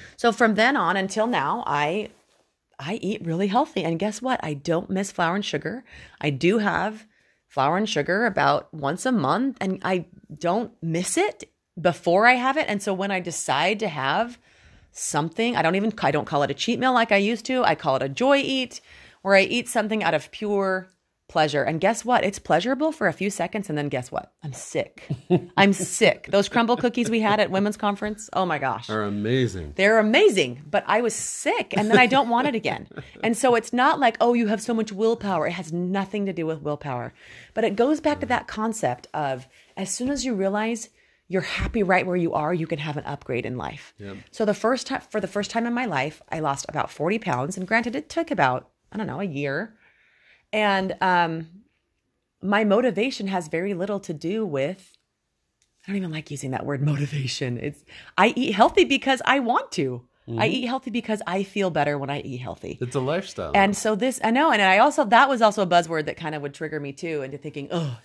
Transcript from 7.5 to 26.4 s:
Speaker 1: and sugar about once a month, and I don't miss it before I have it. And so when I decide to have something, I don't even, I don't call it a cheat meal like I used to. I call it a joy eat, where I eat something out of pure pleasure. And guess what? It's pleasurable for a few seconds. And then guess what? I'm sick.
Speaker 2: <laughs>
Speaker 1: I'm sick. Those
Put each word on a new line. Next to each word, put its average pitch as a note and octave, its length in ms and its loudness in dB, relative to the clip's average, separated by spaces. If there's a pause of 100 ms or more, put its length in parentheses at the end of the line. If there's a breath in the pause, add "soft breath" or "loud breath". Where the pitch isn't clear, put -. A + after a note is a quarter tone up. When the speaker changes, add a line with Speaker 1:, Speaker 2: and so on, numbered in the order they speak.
Speaker 1:
and G#3 120 0
sugar F#3 360 0
about D3 480 0
once D3 320 -4
a C4 60 0
month, G#3 500 2
and F#3+ 220 -2
I F3+ 220 -2 (420)
don't G#3 240 -2 (100)
miss E3 360 -2
it - 320 -2 (300)
before F3 480 2
I B3+ 60 8
have C4 240 0
it. D#4+ 120 0
And G#3 140 -4
so G3+ 100 -2
when F#3+ 180 -4
I F#3 100 -2
decide E3+ 580 0
to A3 80 -2
have D#3 500 -2 (540 soft breath)
something, A3+ 640 -2
I - 60 4
don't E3 140 2
even, G#3+ 260 -2
I C#3 100 2
don't D3+ 140 -2
call C#3+ 180 0
it C3+ 80 0
a - 40 -8
cheat - 240 -2
meal C4 140 2
like A#3 180 2
I G3+ 60 6
used G#3+ 280 0
to. B3+ 180 0
I D#3+ 120 4
call C#3 200 0
it C3 60 0
a C#3 80 -2
joy C4 340 4
eat, C4 380 -4 (400 loud breath)
where G3 140 4
I F#3+ 60 10
eat A#3 260 0
something G#3+ 360 0
out E3 100 2
of D3 180 -2
pure G3 580 -2 (400)
pleasure. D3 320 2
And D3 200 -2
guess A3 240 2
what? A#3+ 180 2
It's G3 160 -2
pleasurable B3+ 540 0
for A3 140 0
a E3 60 2
few G3 160 -2
seconds. F#3+ 380 -4
And D3+ 100 -2
then D3 120 -2
guess B2+ 200 -4
what? - 220 -8 (120)
I'm D3 100 -8
sick. - 500 -6 (260)
Speaker 2:
<laughs> - 280 2
Speaker 1:
I'm G3 160 6
sick. - 580 0
Those G3 160 4